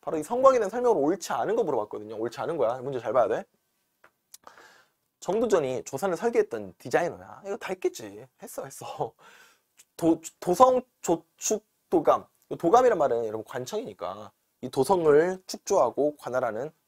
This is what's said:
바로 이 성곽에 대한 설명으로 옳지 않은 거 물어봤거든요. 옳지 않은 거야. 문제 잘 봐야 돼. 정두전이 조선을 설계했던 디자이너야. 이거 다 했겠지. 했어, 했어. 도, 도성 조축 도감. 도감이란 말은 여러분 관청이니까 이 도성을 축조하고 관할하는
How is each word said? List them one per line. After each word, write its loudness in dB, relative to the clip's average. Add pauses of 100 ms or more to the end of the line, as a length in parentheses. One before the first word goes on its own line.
바로 -6
이 -4
성곽에 4
대한 -2
설명으로 2
옳지 0
않은 -2
거 0
물어봤거든요. -4
옳지 -6
않은 -4
거야. 0
문제 -6
잘 -6
봐야 4
돼. -2 (1800)
정두전이 0
조선을 -4
설계했던 -2
디자이너야. -4
이거 -8
다 -12
했겠지. -8 (160)
했어, -12
했어. -10 (840)
도, 2 (200)
도성 4 (180)
조축 -4 (240)
도감. 4 (320)
도감이란 4
말은 2
여러분 -6
관청이니까 -10 (300)
이 -8
도성을 4
축조하고 0
관할하는 -6 (160)